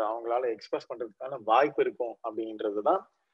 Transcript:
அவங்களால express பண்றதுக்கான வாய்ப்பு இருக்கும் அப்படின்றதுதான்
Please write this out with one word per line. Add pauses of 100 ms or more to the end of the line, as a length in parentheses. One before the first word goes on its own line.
அவங்களால
express
பண்றதுக்கான
வாய்ப்பு
இருக்கும்
அப்படின்றதுதான் (320)